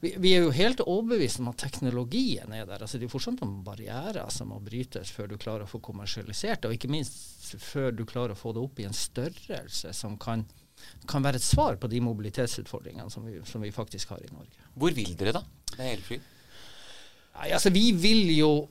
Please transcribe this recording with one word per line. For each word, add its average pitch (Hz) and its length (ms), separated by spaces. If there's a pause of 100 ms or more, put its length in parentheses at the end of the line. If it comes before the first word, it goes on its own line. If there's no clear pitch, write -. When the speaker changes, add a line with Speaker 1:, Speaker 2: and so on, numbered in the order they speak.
Speaker 1:
vi, 170 160
vi 190 160
er 175 140
jo 135 100
helt 226 240
overbevist 196 640
om 120 80
at - 80
teknologien 127 960
er 110 80
der. 98 160
Altså, 110 160
det 120 80
er 123 60
jo - 80
fortsatt 247 260
noen 98 240
barrierer 113 640
som 110 160
må 104 160
brytes 107 480
før 104 160
du 104 80
klarer 107 320
å - 0
få 113 160
kommersialisert, 104 800
og 113 80
ikke 120 160
minst - 720
før 135 320
du 113 160
klarer 120 240
å 92 80
få 113 160
det 120 80
opp 135 160
i 98 80
en 101 80
størrelse - 960
som 104 240
kan, 113 240 (640)
kan 139 160
være 139 160
et - 160
svar 196 240
på - 160
de 123 80
mobilitetsutfordringene 107 1120
som 110 160
vi, 101 160
som - 160
vi 104 80
faktisk 104 480
har - 80
i - 80
Norge. - 400
Speaker 2:
Hvor 151 240
vil 95 240
dere 107 160
da 202 80 (320)
med 127 220
elfly? - 180 (1160)
Speaker 1:
Nei, 151 160
altså, 170 240
vi 220 160
vil 202 400
jo 151 180 (220)